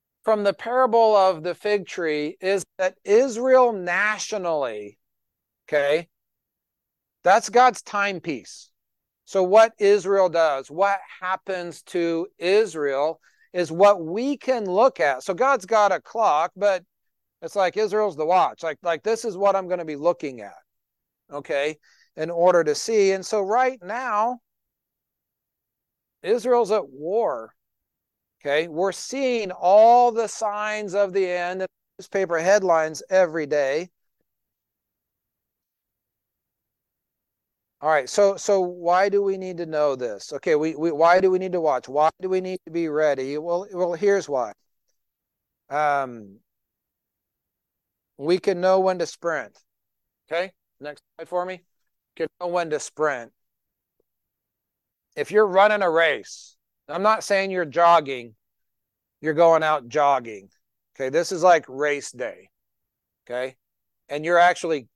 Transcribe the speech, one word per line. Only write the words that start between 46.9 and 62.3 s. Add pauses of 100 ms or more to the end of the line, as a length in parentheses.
we
can
know
when
to
sprint. (720)
Okay, (260)
next (140)
slide
for
me. (500)
Can (120)
know
when
to
sprint. (1800)
If
you're
running
a
race, (340)
I'm
not
saying
you're
jogging, (840)
you're
going
out
jogging. (440)
Okay,
this
is
like
race
day. (800)